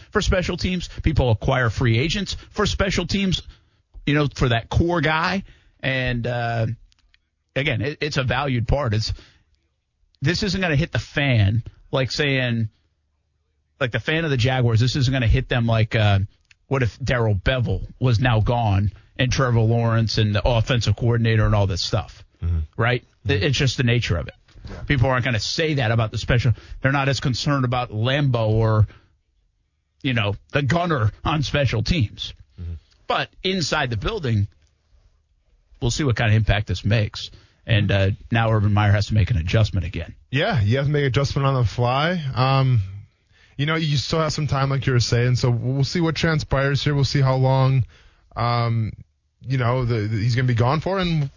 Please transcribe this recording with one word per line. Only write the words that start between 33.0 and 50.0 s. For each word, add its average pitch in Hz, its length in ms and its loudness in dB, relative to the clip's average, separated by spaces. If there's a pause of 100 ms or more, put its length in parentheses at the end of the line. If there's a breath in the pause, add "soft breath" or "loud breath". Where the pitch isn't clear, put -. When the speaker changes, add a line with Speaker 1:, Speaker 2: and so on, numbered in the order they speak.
Speaker 1:
But 160 220 -2 (140)
inside 156 460 -2
the 113 80 -4
building, 127 500 -2 (1300)
we'll 120 100 0
see 165 120 -2
what 123 120 0
kind 113 160 0
of 107 60 4
impact 104 300 0
this - 180 -6
makes. 104 460 -2 (340 soft breath)
And, 101 260 0
uh, 98 180 2 (220)
now 113 200 0
Urban 104 220 2
Meyer 104 180 2
has 104 160 2
to - 60 -4
make 104 160 2
an 113 80 0
adjustment 90 480 0
again. - 300 -10 (160)
Speaker 2:
Yeah, 156 300 0
you 107 160 2
have 139 100 0
to 147 40 0
make 147 100 0
an 139 60 2
adjustment 139 380 0
on 139 160 2
the 113 60 2
fly. 139 520 0 (140)
Um, 131 460 2 (800 soft breath)
you 143 100 -2
know, 160 80 0
you 151 220 0
still 160 220 -2
have 151 140 0
some 151 140 -4
time, 135 240 0
like 131 160 -2
you 135 60 2
were 120 60 4
saying, 123 360 2
so 120 160 2
we'll 127 320 -2
see 175 180 -2
what 160 140 0
transpires 143 680 0
here. 147 120 0
We'll 139 80 2
see 139 180 0
how 131 140 4
long, 131 500 2 (500 soft breath)
um, 117 580 0 (520)
you 131 140 -2
know, 123 260 0
the, 110 220 0